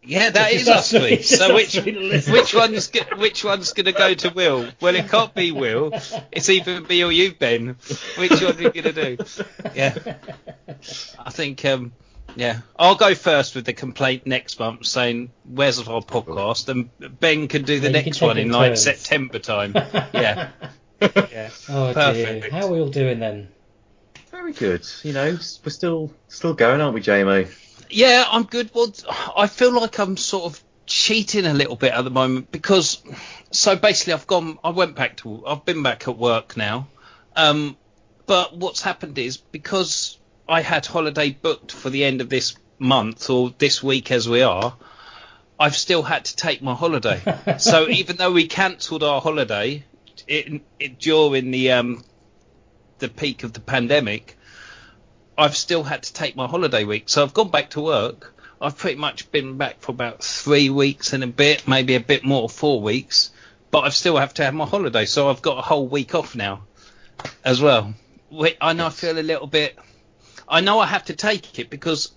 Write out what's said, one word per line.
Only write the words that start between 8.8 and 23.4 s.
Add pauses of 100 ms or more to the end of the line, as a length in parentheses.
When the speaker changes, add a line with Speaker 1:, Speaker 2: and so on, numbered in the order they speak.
Speaker 1:
do? (560)
Yeah. (1000)
I
think,
um, (440)
yeah. (180)
I'll
go
first
with
the
complaint
next
month
saying, (140)
"Where's
our
podcast?"
And (300)
Ben
can
do
the
Speaker 2:
Yeah,
you
Speaker 1:
next
Speaker 2:
can
Speaker 1:
one
Speaker 2:
take
Speaker 1:
in,
Speaker 2:
it
in
Speaker 1:
like,
Speaker 2:
turns.
Speaker 1:
September
time.
Speaker 2:
<laughs>
Speaker 1:
Yeah.
Speaker 3:
<laughs> (420)
Speaker 1:
Yeah. (220)
Speaker 2:
Oh,
dear.
Speaker 1:
Perfect.
Speaker 2:
How
are
we
all
doing
then? (840)